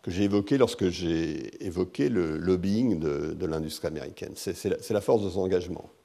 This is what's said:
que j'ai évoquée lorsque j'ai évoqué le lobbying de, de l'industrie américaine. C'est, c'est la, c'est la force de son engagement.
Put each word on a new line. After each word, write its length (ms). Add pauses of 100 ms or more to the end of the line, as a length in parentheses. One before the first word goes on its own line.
que 80
j'ai 140
évoquée 340
lorsque 300
j'ai 760
évoqué 460
le 260
lobbying 600
de, 340
de 140
l'industrie 420
américaine. 460
C'est, 200
c'est 140
la, 140
c'est 100
la 80
force 220
de 80
son 100
engagement. 500 (140)